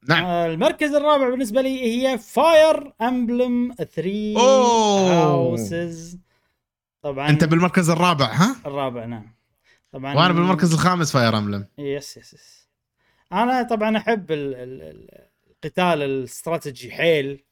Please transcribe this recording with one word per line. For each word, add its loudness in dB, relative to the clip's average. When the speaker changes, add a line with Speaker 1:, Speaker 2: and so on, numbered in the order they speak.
Speaker 1:
نعم. 2
Speaker 2:
آه، 0
المركز -2
الرابع 2
بالنسبة -2
لي -2
هي 0
Fire 4
Emblem -2
Three -4
Speaker 1:
أوه. 4
Speaker 2:
Houses. -8
طبعًا -6
Speaker 1:
أنت 4
بالمركز 2
الرابع، 2
ها؟ 2
Speaker 2:
الرابع، -6
نعم. -12
طبعًا -8
Speaker 1:
وأنا 4
بالمركز 2
الخامس 0
Fire 2
Emblem. -2
Speaker 2:
يس، -8
يس، -20
يس. -20
أنا 0
طبعًا -2
أحب -2
ال-، -6
ال-، -16
ال-، -20
القتال -2
الاستراتيجي -6
حيل. -2